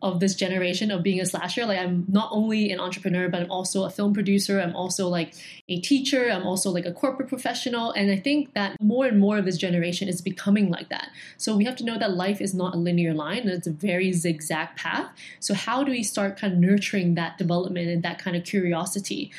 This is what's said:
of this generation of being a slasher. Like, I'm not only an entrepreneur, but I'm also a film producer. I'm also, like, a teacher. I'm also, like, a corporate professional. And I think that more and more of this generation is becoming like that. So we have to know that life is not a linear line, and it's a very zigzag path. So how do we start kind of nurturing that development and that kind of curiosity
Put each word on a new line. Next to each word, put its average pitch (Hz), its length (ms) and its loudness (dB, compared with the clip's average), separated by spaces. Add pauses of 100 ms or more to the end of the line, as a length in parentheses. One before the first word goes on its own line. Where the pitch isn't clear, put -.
of 180 200 0
this 190 120 2
generation 185 580 0
of 175 120 0
being 196 160 2
a - 60 0
slasher. 220 400 -4
Like, 202 120 0
I'm 180 300 0
not 202 240 4
only 214 400 2
an 185 80 -4
entrepreneur, 180 480 -2
but 175 140 0
I'm 175 100 -4
also 185 320 -2
a 180 60 -2
film 208 240 0
producer. 196 480 2
I'm 175 140 -2
also, 185 340 -2
like, 170 240 -2 (340)
a 180 140 -4
teacher. 262 500 2
I'm 185 160 0
also, 190 240 0
like, 175 140 -2
a 175 80 -6
corporate 262 340 -2
professional. 240 640 -2
And 202 180 2
I 196 60 4
think 277 380 0
that 202 280 -2
more 240 260 4
and 214 120 6
more 208 180 6
of 190 80 2
this 180 120 0
generation 175 500 0
is 180 140 -4
becoming 196 480 2
like - 200 -4
that. - 200 -8 (260)
So 220 220 0
we 202 80 6
have 247 120 -2
to 233 60 -6
know 226 160 -2
that 202 160 0
life 196 240 0
is 196 140 -2
not 180 220 -2
a - 20 2
linear 170 360 2
line, 156 260 -2
and 226 100 0
it's 180 180 -4
a 165 40 -2
very 185 420 0
zigzag 165 640 -2
path. 220 320 -4 (320)
So - 120 -2
how 233 300 0
do 277 80 0
we 240 100 -2
start 202 360 -2
kind 196 160 -2
of 175 60 4
nurturing 185 560 4
that 165 220 -4
development 175 520 0
and 175 140 0
that 175 160 -4
kind 175 180 -4
of 175 80 -4
curiosity 180 920 -2